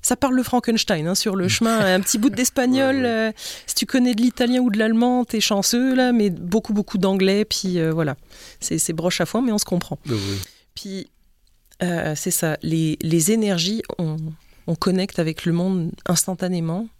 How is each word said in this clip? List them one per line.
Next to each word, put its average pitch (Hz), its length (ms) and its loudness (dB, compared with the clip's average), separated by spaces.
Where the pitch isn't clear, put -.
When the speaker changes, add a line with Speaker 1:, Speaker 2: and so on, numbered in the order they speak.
Speaker 1:
ça - 160 0
parle 254 200 0
le 254 60 2
Frankenstein, 226 640 0
hein, 180 80 0
sur 196 200 0
le 190 140 0
Speaker 2:
<laughs> - 0 -
Speaker 1:
chemin, 226 300 2
un 185 60 4
petit 202 180 -2
bout 226 100 2
d'espagnol. 262 680 2
Speaker 2:
Ouais, 262 60 0
ouais. 240 60 0
Speaker 1:
Euh, 220 240 0
si - 80 -6
tu - 120 -2
connais 247 280 2
de 208 60 0
l'italien 247 400 2
ou 247 100 2
de 202 80 0
l'allemand, 233 460 2
t'es 226 160 -2
chanceux, 240 540 2
là, 254 180 4
mais 214 160 4
beaucoup, 175 460 -2
beaucoup 208 240 -2
d'anglais, 196 480 2
puis, 180 320 -2
euh, 160 120 0
voilà. 160 240 -2
C'est, - 180 -4
c'est 165 140 -2
broche 170 300 -2
à - 40 2
foin, 220 140 -2
mais 254 100 2
on 208 60 2
se - 80 0
comprend. - 420 -4
Speaker 2:
Oui, 135 80 -2
oui. 98 240 -2
Speaker 1:
Puis, 190 320 -12
euh, 170 340 -2
c'est - 140 -4
ça, 160 320 -2
les, 160 380 0
les 165 320 2
énergies, 208 480 0
on, 156 200 -4
on 170 80 0
connecte 185 440 0
avec 160 280 -2
le 170 80 2
monde 175 360 0
instantanément. 180 800 -2